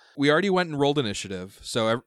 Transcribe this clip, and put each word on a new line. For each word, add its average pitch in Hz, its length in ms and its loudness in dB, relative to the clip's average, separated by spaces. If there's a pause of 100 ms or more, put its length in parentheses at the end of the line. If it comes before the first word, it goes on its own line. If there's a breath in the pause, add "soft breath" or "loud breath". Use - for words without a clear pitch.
(160 soft breath)
We 143 140 2
already 165 200 2
went 180 200 0
and 147 80 -6
rolled 143 200 2
initiative, 98 640 -6
so 113 260 -2
ev-, 117 180 0